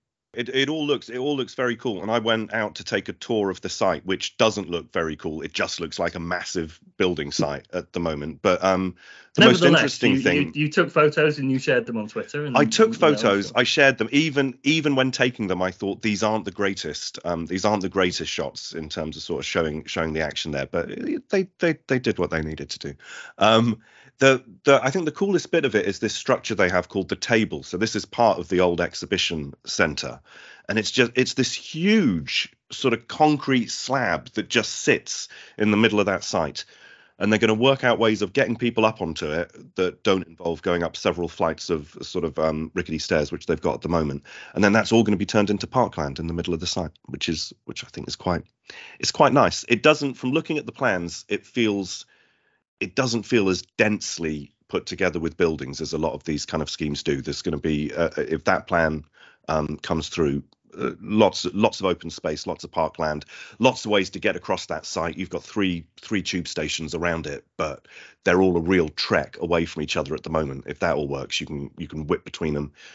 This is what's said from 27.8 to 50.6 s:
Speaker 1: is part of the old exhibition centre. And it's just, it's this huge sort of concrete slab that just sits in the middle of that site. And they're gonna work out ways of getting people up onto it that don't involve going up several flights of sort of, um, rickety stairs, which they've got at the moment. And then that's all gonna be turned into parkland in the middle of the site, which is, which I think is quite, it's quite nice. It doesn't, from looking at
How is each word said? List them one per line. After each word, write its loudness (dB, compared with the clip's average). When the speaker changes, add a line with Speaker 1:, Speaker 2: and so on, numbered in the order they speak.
Speaker 1:
is -4
part 4
of -8
the 2
old 2
exhibition -4
centre. -2
And -2
it's -2
just, 4
it's 2
this 0
huge 0
sort 0
of -6
concrete 2
slab -2
that -4
just 0
sits -2
in 4
the 4
middle 4
of 2
that 0
site. -2
And 0
they're 4
gonna 4
work 2
out 4
ways 2
of -2
getting 2
people 0
up 2
onto -4
it -6
that -2
don't 2
involve -6
going 0
up -6
several -2
flights -2
of -4
sort -4
of, -4
um, 0
rickety -4
stairs, 0
which -10
they've 0
got 0
at -8
the -4
moment. 0
And 0
then 6
that's 2
all 8
gonna 2
be -2
turned 2
into -2
parkland -2
in -6
the -4
middle -4
of -4
the -6
site, -4
which -8
is, -4
which -12
I -20
think -14
is -8
quite, -4
it's -2
quite 6
nice. 4
It 2
doesn't, 4
from -4
looking -2
at -8